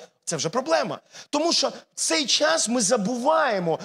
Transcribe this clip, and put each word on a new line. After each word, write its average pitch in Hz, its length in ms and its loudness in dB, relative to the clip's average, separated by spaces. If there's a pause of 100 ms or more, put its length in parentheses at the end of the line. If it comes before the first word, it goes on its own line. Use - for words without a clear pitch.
(240)
це 170 120 -4
вже 151 120 -4
проблема. 262 500 0 (320)
Тому 311 220 2
що - 160 2
в 226 40 -8 (220)
цей 320 320 -2
час 320 420 2
ми 247 120 0
забуваємо, 233 1040 2